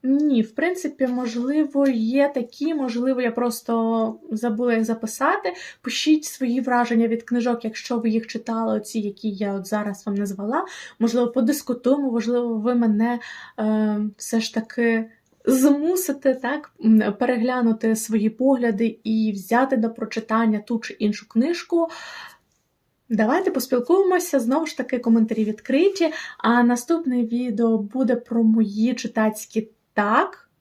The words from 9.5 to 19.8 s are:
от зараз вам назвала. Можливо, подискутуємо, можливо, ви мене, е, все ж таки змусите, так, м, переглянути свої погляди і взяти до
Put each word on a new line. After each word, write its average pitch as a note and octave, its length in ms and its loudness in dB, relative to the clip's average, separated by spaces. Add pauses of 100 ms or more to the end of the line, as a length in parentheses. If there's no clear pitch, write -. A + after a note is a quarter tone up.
от F#3+ 120 -6
зараз G#3 400 -6
вам G3+ 80 -4
назвала. G3+ 500 -4 (340)
Можливо, A#3+ 320 2
подискутуємо, C4 800 0
можливо, A#3 480 -2
ви A#3+ 160 0
мене, A#3 440 2 (400)
е, G#3+ 420 0 (160)
все - 240 -2
ж - 140 -8
таки A3+ 560 -2 (340)
змусите, C#4+ 920 2
так, C4 380 -6 (120)
м, G#3+ 340 6
переглянути A#3 760 0
свої A3 340 0
погляди A#3 760 0
і A3 280 0
взяти B3 440 0
до A3 140 0